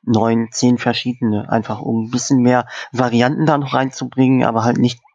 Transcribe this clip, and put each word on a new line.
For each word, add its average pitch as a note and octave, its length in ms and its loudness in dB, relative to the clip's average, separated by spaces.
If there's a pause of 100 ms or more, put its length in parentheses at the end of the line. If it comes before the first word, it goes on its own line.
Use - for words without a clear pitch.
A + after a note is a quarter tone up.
neun, A2+ 480 2
zehn B2 260 2
verschiedene, A#2+ 720 -4
einfach A2 320 -4
um A2+ 240 -4
ein A#2 60 -12
bisschen C3 280 0
mehr B2 280 2 (240)
Varianten B2 540 0
da D3+ 120 2
noch C#3 160 -6
reinzubringen, C3 680 0
aber A2+ 200 0
halt A#2+ 140 0
nicht, B2 240 0 (140)